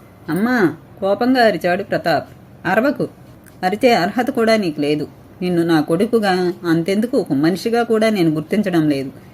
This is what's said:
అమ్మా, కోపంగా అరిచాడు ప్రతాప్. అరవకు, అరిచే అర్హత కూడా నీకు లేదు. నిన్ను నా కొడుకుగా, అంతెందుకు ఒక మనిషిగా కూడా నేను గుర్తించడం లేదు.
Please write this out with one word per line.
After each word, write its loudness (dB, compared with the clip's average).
అమ్మా, 0
కోపంగా 2
అరిచాడు 0
ప్రతాప్. -2
అరవకు, 0
అరిచే 2
అర్హత 0
కూడా 2
నీకు -4
లేదు. -2
నిన్ను 0
నా 2
కొడుకుగా, 0
అంతెందుకు 0
ఒక -2
మనిషిగా 0
కూడా 0
నేను 2
గుర్తించడం 0
లేదు. -2